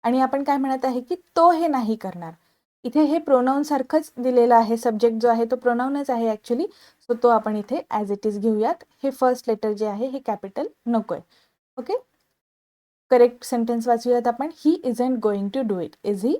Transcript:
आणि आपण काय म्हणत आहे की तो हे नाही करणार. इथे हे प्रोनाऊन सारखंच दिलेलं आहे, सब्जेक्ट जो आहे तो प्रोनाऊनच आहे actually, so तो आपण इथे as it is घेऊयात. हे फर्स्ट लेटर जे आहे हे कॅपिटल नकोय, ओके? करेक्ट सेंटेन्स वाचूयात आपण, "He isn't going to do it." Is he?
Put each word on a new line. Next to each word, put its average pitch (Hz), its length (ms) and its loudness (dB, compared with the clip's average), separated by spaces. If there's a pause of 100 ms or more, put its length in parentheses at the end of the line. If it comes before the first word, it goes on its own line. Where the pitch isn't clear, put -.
आणि 247 160 0
आपण 269 240 0
काय 285 140 0
म्हणत 269 280 -2
आहे 254 160 -2
की 359 140 -6
तो 339 360 4
हे 330 160 0
नाही 233 280 -2
करणार. 175 380 -12 (500)
इथे 285 200 0
हे 302 160 2
प्रोनाऊन 269 440 2
सारखंच 294 540 -2
दिलेलं 247 380 4
आहे, 226 220 4
सब्जेक्ट 226 440 0
जो 240 80 2
आहे 233 160 2
तो 254 100 -2
प्रोनाऊनच 254 540 -2
आहे 226 260 0
actually, 247 320 -4 (420)
so 240 140 0
तो 247 40 6
आपण 220 280 2
इथे 214 360 -6
as 208 200 -2
it 202 200 -4
is 208 80 -6
घेऊयात. 220 440 0 (200)
हे 269 80 -2
फर्स्ट 254 380 0
लेटर 214 240 -2
जे 214 140 -4
आहे 214 200 -4
हे 262 120 -8
कॅपिटल 220 480 -8 (200)
नकोय, 220 320 -2 (580)
ओके? 262 160 -6 (1160)
करेक्ट 240 340 4
सेंटेन्स 233 440 -2
वाचूयात 240 400 2
आपण, 247 220 -4 (180)
"He 311 60 4 (180)
isn't 247 280 0
going 202 380 0
to 269 60 -2
do 202 160 -2
it." - 320 -6
Is 202 140 -4
he? 285 140 2